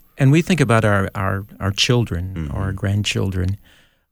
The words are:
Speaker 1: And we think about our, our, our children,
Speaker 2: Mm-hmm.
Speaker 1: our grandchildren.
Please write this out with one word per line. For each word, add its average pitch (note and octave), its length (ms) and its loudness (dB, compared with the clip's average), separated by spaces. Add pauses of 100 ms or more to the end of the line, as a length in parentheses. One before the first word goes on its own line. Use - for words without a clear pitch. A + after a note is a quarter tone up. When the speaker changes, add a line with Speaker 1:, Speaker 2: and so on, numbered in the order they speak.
(180)
Speaker 1:
And C3+ 140 4
we E3 100 4
think E3 180 0
about A2+ 240 4
our, G2+ 300 2
our, G2 300 -4 (160)
our F#2+ 100 -2
children, G2 640 -2
Speaker 2:
Mm-hmm. D#2 220 -6
Speaker 1:
our F#2+ 160 -4
grandchildren. G2 840 -2 (540)